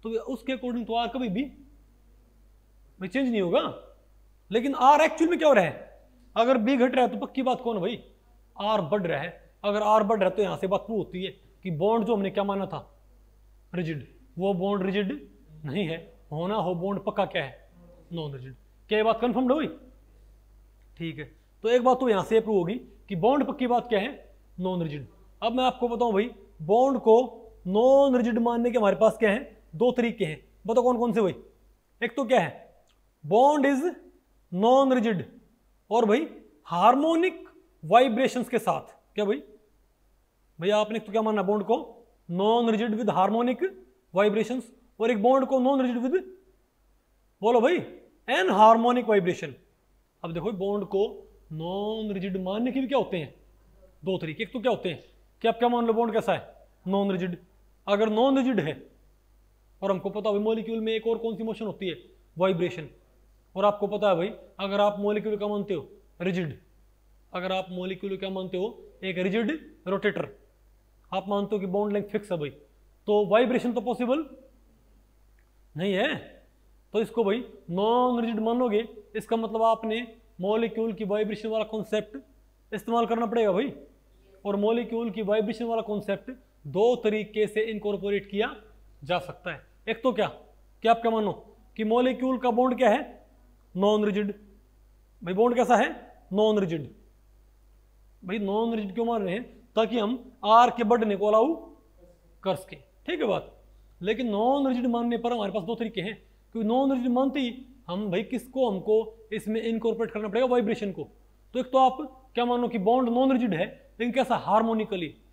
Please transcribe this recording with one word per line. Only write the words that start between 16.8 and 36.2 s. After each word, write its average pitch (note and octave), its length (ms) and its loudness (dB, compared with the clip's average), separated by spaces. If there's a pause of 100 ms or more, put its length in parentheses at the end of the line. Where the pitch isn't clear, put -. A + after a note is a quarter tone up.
पक्का G#3 220 -2
क्या E3 180 -4
है? - 260 -14 (440)
नॉन D3+ 200 -8
रिजिड। C3 220 -16 (340)
क्या G#3+ 80 2
ये G#3+ 60 2
बात A3 180 2
confirmed B3 300 2
हुई? D4 160 0 (1300)
ठीक D#3+ 200 -8
है, D3 60 -12 (380)
तो A3 60 0
एक B3 140 4
बात B3+ 160 6
तो C4 100 2
यहाँ F#3+ 140 4
से A3 160 4
prove A3 180 0
होगी F3+ 180 0 (340)
कि G3 80 -4
bond B3 280 4
पक्की B3+ 220 -4
बात A#3+ 220 0
क्या G#3+ 100 2
है? - 360 -8 (220)
नॉन F3+ 260 -2
रिजिड। C#3+ 240 -8 (340)
अब A3+ 120 -2
मैं B3+ 100 0
आपको B3+ 240 0
बताऊँ A#3 260 0
भाई, G#3+ 160 2 (340)
bond A#3+ 360 4
को A3 180 6 (500)
नॉन C4 500 6
रिजिड A#3 220 2
मानने A#3 320 0
के A#3 60 2
हमारे G3+ 180 4
पास A3 220 4
क्या G#3+ 140 4
है? A#3+ 240 -4 (200)
दो A#3 160 2
तरीके A#3 340 0
हैं। D#3 140 -8 (280)
बताओ A3+ 160 2
कौन B3 140 2
कौन A#3 160 0
से A3 80 2
भाई? F3+ 140 2 (640)
एक A3 140 -6
तो C#4 100 -2
क्या A#3 140 4
है? D#3 260 -4 (580)
Bond C4 440 4
is C#4 140 2 (680)
non-rigid A#3 720 2 (680)
और A3+ 140 4
भाई B3 220 2 (400)